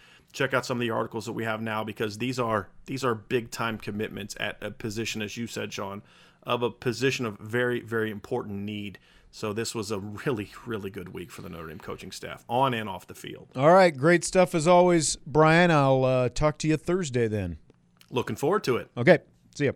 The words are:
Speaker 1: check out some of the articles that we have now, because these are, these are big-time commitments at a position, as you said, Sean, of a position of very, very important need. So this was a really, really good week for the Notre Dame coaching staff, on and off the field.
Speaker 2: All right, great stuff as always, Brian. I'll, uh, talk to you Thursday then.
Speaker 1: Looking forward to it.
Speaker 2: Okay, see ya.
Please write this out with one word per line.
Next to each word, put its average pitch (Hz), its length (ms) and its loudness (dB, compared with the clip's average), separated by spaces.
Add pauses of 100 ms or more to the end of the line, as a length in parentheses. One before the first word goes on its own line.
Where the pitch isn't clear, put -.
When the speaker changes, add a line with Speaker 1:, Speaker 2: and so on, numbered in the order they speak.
(320)
Speaker 1:
check 135 220 -2
out 123 120 2
some 127 100 -2
of 120 60 -4
the 117 80 -2
articles 113 360 -4
that 117 60 -8
we 113 120 -4
have 110 160 -2
now, 110 220 -4
because 107 360 -6
these 123 200 -4
are, 113 300 0 (180)
these 131 180 -8
are 120 100 2
big-time 117 640 -4
commitments 104 600 -8
at 107 240 -6
a 104 80 -8
position, 110 520 -6
as 104 140 -8
you 117 120 -6
said, 107 240 -8
Sean, 98 300 -10 (420)
of 120 180 -2
a 117 80 0
position 123 560 -2
of 104 120 -8
very, 120 420 -2
very 110 300 -4
important 104 500 -8
need. 101 380 -10 (340)
So 110 200 -6
this 110 220 -4
was 107 160 -6
a 107 80 -4
really, 104 520 -6 (160)
really 104 240 -8
good 95 240 -12
week 90 180 -12
for - 100 -16
the 95 60 -14
Notre 82 200 -12
Dame 80 100 -14
coaching 87 340 -14
staff, - 360 -12
on 127 260 2
and 107 140 -4
off 92 200 -10
the - 60 -16
field. - 420 -16
Speaker 2:
All 143 160 6
right, 180 240 8
great 160 280 4
stuff 180 300 2
as 160 140 2
always, 175 480 6 (100)
Brian. 156 460 6
I'll, 135 320 6
uh, 127 240 4
talk 151 300 0
to 156 100 -2
you 156 80 4
Thursday 147 500 0
then. 95 320 -2 (520)
Speaker 1:
Looking 120 260 -2
forward 190 280 0
to 123 120 2
it. 87 200 -6
Speaker 2:
Okay, 143 240 6 (340)
see 143 120 -2
ya. 113 100 0